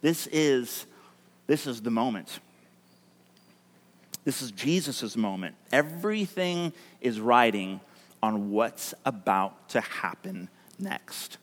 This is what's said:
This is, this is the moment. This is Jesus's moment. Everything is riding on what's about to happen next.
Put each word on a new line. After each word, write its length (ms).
This 260
is, 580
this 180
is 160
the 80
moment. 480
This 180
is 80
Jesus's 680
moment. 380
Everything 1000
is 200
riding 600
on 280
what's 420
about 680
to 100
happen 680
next. 640